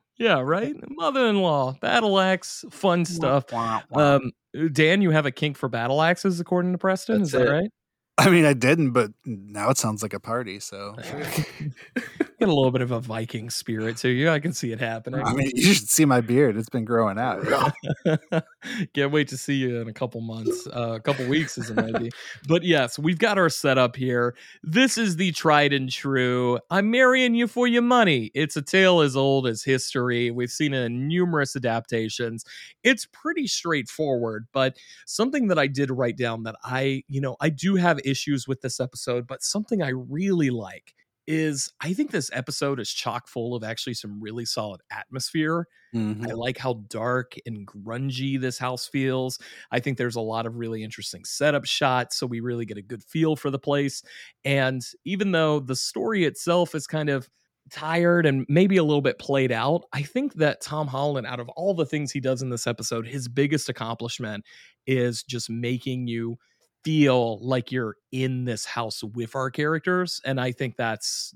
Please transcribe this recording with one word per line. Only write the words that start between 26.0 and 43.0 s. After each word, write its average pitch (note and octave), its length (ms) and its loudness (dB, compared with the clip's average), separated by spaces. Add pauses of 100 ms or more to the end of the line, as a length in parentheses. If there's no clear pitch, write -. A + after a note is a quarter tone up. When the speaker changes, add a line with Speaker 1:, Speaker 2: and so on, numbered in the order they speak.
Speaker 1:
"I'm G3 220 2
marrying B3+ 440 4
you A#3+ 120 2
for B3 200 2
your A#3+ 140 4
money." G3+ 520 4
It's D3 220 0
a D3+ 60 -4
tale F#3 400 6
as C3+ 140 4
old C3+ 320 4
as A2 160 -4
history. B2 680 0
We've B2 200 -4
seen D3 220 -2
it B2+ 120 0
in B2 220 -4
numerous E3 480 0
adaptations. A#2 920 -4 (380)
It's B3 220 4
pretty D#4 420 -6
straightforward, B2 1080 -4
but C3 240 0 (280)
something C4 440 0
that E3 100 2
I C#3 80 4
did C3+ 240 0
write B2 260 0
down A2+ 260 -2
that A2 200 -8
I, C3+ 440 -2
you C3+ 140 -4
know, C3 200 -4
I D#3+ 80 2
do E3+ 260 0
have F3 300 4
issues C3+ 420 -2
with C3 140 -6
this - 180 -6
episode, B2 480 -4
but - 160 -12
something G#3 400 -2
I C3 60 -2
really C#3+ 600 0
like G2 460 -8 (360)
is D#3 480 -2
I E3 140 -4
think C#4+ 160 -2
this D#3+ 240 -4
episode C3 460 -4
is G#2 120 -6
chock A#2+ 360 -6